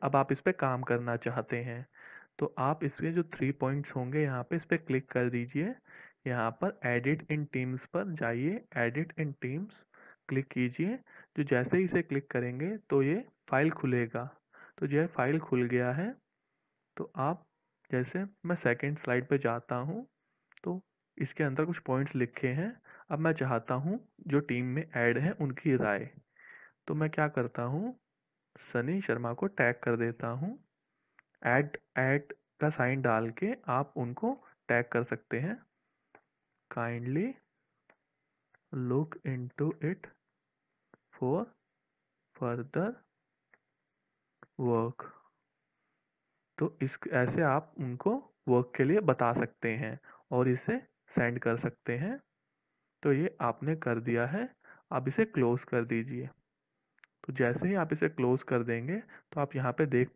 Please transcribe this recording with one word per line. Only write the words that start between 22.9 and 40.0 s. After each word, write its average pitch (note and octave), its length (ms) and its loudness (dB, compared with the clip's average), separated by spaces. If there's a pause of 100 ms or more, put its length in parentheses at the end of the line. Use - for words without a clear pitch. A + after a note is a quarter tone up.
अब D3+ 80 -2
मैं D#3+ 140 2
चाहता B2+ 400 0
हूँ E3 260 -2 (280)
जो C#3+ 120 4
टीम B2 260 -2
में C3 200 -2 (100)
ऐड A#2+ 220 4
हैं D3+ 140 2
उनकी C#3 440 0
राय। A2 340 0 (800)
तो D3+ 80 -2
मैं D#3 140 0
क्या D#3 180 2
करता A#2+ 360 -2
हूँ, F3+ 360 -4 (580)
सनी C3+ 440 -2
शर्मा A#2+ 320 -2
को F#3+ 140 -2
टैग A#2+ 360 2
कर A#2+ 120 2
देता A#2 320 -2
हूँ। D3+ 300 -4 (840)
ऐड, C#3 340 2 (200)
ऐड C3+ 360 2 (260)
का D3+ 100 2
साइन C3+ 320 0
डाल A2+ 280 2
के G3 260 -4 (120)
आप C#3 280 0
उनको C3 380 -2 (340)
टैग A#2+ 180 4
कर A#2+ 180 0
सकते - 360 -4
हैं। G3 180 -4 (1120)
Kindly A#2+ 560 -2 (1500)
look C3+ 440 0 (100)
into C3 440 -2 (120)
it E3+ 260 -4 (1080)